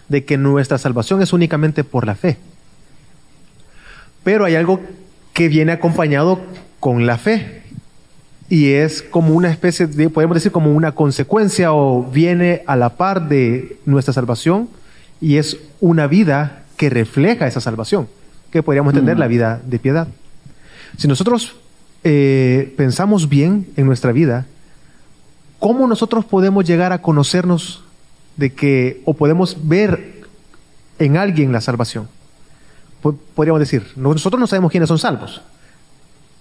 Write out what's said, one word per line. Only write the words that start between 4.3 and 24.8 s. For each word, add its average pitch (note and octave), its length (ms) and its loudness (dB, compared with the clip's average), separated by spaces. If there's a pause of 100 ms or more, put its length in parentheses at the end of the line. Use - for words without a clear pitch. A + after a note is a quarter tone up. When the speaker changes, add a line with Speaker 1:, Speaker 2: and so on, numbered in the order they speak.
Speaker 1:
hay E3 100 2
algo E3+ 260 0 (520)
que E3+ 160 2
viene D#3 240 2
acompañado E3 680 0 (400)
con A#2+ 260 0
la A#2+ 120 0
fe, - 440 -4 (840)
y D3 240 4
es D3+ 300 0
como D#3+ 320 0
una F3 160 2
especie E3+ 360 -2
de, D3+ 240 0
podemos E3 240 0
decir, E3+ 180 0
como D#3 220 2
una D#3 180 0
consecuencia E3 800 0
o C3+ 320 2
viene F3 640 0
a C#3 100 0
la A#2+ 140 2
par F#3 380 -2
de B2+ 580 0
nuestra C#3 260 2
salvación, C3+ 560 -2 (520)
y D3 180 2
es D3+ 180 -2 (240)
una E3 260 2
vida D3 580 0 (120)
que D3 140 0
refleja C#3 560 0
esa B2 140 -4
salvación, A2+ 480 -4 (420)
que D#3+ 120 0
podríamos C#3+ 300 0
entender C#3 240 2
Speaker 2:
Mm. - 40 -2
Speaker 1:
la C#3 60 0
vida A#2 380 0
de B2 140 -4
piedad. D3+ 280 -2 (920)
Si D3 100 0
nosotros, G#3+ 480 -2 (480)
eh, C3+ 720 2
pensamos E3 540 0
bien F3 360 0 (100)
en C3+ 100 2
nuestra B2+ 260 0
vida, C3 320 0 (1120)